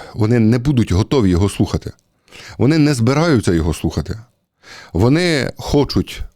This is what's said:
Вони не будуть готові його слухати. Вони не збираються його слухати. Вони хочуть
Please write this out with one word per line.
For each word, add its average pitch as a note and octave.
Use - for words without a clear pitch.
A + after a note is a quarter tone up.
Вони A2
не A2+
будуть B2
готові G#2+
його F#2
слухати. -
Вони C#3+
не D3
збираються B2+
його E2
слухати. -
Вони C#3+
хочуть -